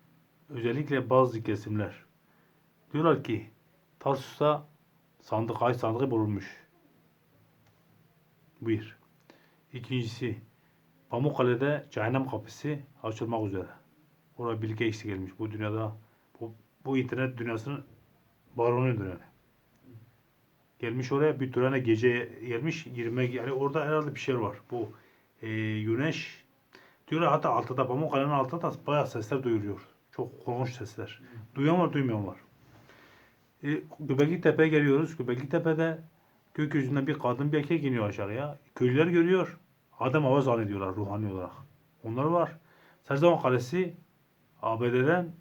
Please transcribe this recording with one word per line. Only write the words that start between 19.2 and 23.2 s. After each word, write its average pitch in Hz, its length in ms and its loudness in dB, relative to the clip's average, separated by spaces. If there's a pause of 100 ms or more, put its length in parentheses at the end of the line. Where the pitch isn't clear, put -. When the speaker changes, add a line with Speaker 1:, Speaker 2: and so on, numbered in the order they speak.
Speaker 1:
Gelmiş 123 340 -4
oraya, 139 280 2
bir 131 120 -2
törene 131 260 2
gece 120 460 4 (220)
gelmiş, 127 400 -4
yirmi 123 400 -2